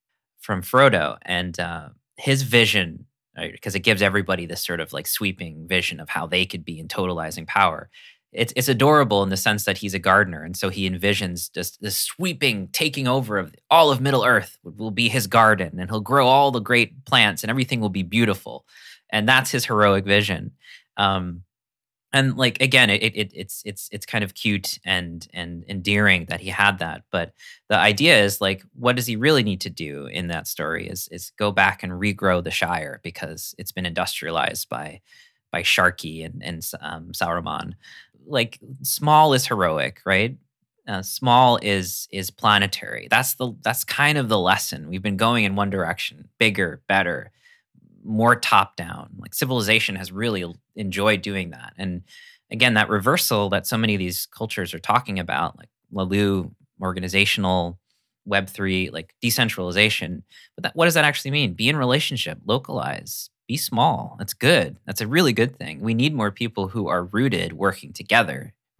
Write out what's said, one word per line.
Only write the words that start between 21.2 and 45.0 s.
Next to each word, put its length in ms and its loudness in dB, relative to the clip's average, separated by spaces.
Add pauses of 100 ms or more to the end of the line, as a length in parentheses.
and, 260 2
like, 240 2
again, 280 6
it, 120 2
it, 320 -2
it's, 320 -12
it's, 260 -12
it's 140 -12
kind 180 -4
of 100 -6
cute 500 -4
and, 500 -4
and 340 -10
endearing 580 2
that 160 -8
he 80 -10
had 300 2
that. 320 -8
But 220 -4 (360)
the 80 2
idea 460 6
is, 180 0
like, 200 -2 (120)
what 240 0
does 100 -2
he 80 -2
really 280 4
need 180 -2
to 80 -8
do 360 -10
in 220 -8
that 200 -6
story 400 -6
is, 220 -10
is 280 -14
go 140 0
back 300 2
and 120 -6
regrow 500 0
the 80 -8
Shire 520 -4
because 540 -12
it's 140 -12
been 140 -6
industrialized 840 -4
by, 320 -10 (500)
by 120 -2
Sharky 640 0
and, 180 -14
and, 220 -10 (160)
um, 320 -12
Saruman. 600 -4 (520)
Like, 340 -2 (220)
small 520 4
is 140 2
heroic, 580 0
right? 320 2 (500)
Uh, 140 -6
small 600 4
is, 500 -2
is 200 -6
planetary. 800 0
That's 260 2
the, 260 -6
that's 220 -2
kind 340 0
of 120 0
the 100 4
lesson. 480 0
We've 140 -8